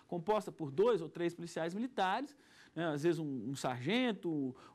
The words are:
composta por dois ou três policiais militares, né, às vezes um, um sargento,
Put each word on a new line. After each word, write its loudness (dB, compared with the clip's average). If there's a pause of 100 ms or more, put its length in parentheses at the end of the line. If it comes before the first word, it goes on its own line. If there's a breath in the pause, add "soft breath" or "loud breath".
composta 0
por -6
dois 6
ou -6
três -2
policiais -4
militares, -2 (380 loud breath)
né, 0
às 0
vezes 4
um, -4
um -4
sargento, 0 (200 loud breath)